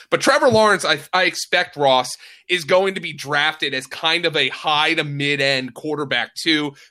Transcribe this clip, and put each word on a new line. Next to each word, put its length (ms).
But 100
Trevor 280
Lawrence, 360
I, 140
I 120
expect, 520
Ross, 340
is 160
going 300
to 80
be 120
drafted 600
as 140
kind 380
of 100
a 140
high 440
to 100
mid-end 680
quarterback 640
too, 380